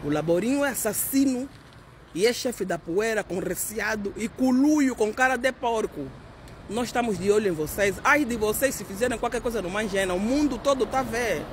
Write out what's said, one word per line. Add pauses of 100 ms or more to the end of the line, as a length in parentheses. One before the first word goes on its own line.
O
Laborinho
é
assassino (640)
e
é
chefe
da
Poeira
com
Receado
e
coluio
com
cara
de
porco. (640)
Nós
estamos
de
olho
em
vocês.
Ai
de
vocês
se
fizerem
qualquer
coisa
no
Mangena.
O
mundo
todo
tá
a
ver. (100)